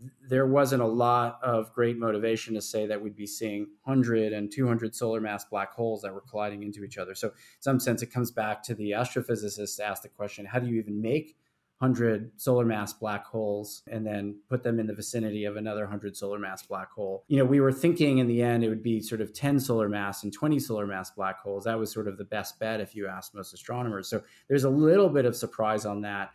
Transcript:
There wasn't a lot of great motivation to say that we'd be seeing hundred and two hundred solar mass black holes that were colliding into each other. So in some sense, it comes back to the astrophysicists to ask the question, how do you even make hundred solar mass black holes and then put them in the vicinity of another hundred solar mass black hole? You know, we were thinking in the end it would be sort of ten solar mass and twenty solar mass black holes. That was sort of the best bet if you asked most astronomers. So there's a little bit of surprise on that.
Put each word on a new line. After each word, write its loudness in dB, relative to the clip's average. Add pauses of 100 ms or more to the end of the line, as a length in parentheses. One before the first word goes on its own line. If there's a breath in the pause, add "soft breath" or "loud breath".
(280)
There 4
wasn't 6
a 4
lot 4
of 0
great 2
motivation 0
to -4
say -2
that -2
we'd -8
be -10
seeing -6 (140)
hundred 4
and -4
two 0
hundred 0
solar 0
mass -4
black -4
holes -2
that -8
were -12
colliding -6
into -8
each -12
other. -8
So -4
in -8 (260 loud breath)
some 2
sense, 0
it -10
comes -2
back -4
to -4
the -6
astrophysicists -2
to -6
ask -6
the -18
question, -10
how -4
do -2
you 0
even -4
make -2 (440)
hundred 2
solar 2
mass 0
black -6
holes -4
and -4
then -4 (100)
put -2
them 0
in -2
the -4
vicinity -4
of -4
another -4
hundred -8
solar -6
mass -8
black -8
hole? -6
You 4
know, 6
we 6
were 6
thinking 4
in 4
the 4
end 4
it 2
would -2
be 2
sort -6
of -4
ten 2
solar 2
mass -4
and -6
twenty 2
solar -2
mass -6
black -4
holes. -4
That 0
was -2
sort -4
of -6
the -8
best -8
bet -2
if -8
you -6
asked -12
most -12
astronomers. -6
So -4 (240 soft breath)
there's 4
a 4
little 8
bit 4
of 4
surprise -2
on -4
that. -6